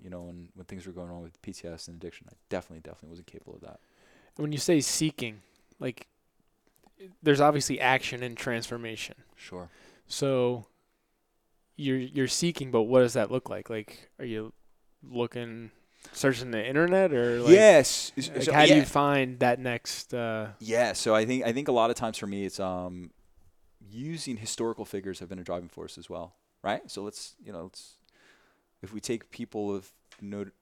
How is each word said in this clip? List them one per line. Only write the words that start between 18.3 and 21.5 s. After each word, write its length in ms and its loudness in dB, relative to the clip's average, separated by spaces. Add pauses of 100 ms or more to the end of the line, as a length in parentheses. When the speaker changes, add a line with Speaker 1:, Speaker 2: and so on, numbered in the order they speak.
Speaker 1:
So, 100 0
Speaker 2:
how 140 8
do 40 8
Speaker 1:
yeah. 80 10
Speaker 2:
you 80 6
find 560 0
that 180 4
next, 520 -6
uh, 360 -4 (100)
Speaker 1:
Yeah. 360 0
So 200 2
I 120 4
think, 200 -2
I 80 0